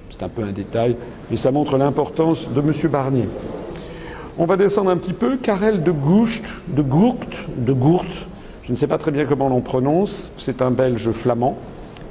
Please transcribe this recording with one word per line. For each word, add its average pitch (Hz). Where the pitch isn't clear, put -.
C'est -
un 95
peu 110
un 101
détail, 113
mais 120
ça 131
montre 139
l'importance 143
de 127
monsieur 151
Barnier. 135
On 170
va 175
descendre 196
un 180
petit 180
peu. 247
Karel 208
de 165
Gucht, 180
de 143
Gucht, 175
de 127
Gucht, 135
je -
ne 123
sais 151
pas 151
très 156
bien 147
comment 135
l'on 127
prononce, 147
c'est -
un 127
Belge 120
flamand. 120